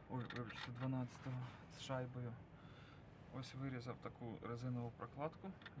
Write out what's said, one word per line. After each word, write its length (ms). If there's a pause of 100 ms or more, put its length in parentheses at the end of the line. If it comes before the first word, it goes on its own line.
(100)
ой, 140 (120)
вибачте, 420
дванадцятого 580 (420)
з 40
шайбою. 500 (1080)
Ось 140
вирізав 480
таку 360 (100)
резинову 480
прокладку, 520 (320)